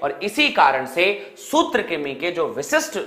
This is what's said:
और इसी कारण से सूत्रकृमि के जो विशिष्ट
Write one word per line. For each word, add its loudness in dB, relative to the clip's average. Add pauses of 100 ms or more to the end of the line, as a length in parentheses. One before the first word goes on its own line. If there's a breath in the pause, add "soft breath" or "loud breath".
और -4
इसी 0
कारण 4
से 0
सूत्रकृमि 0
के -2
जो -2
विशिष्ट -2